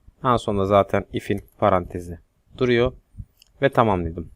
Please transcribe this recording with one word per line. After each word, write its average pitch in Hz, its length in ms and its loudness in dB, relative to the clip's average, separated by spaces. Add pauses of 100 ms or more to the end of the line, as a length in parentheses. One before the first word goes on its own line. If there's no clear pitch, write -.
(240)
en 123 120 2
sonunda 101 300 -2
zaten 98 460 2
if'in 104 280 -4 (180)
parantezi 90 600 0 (400)
duruyor. 123 340 0 (720)
Ve 139 60 4
tamam 104 360 2
dedim. 82 320 -10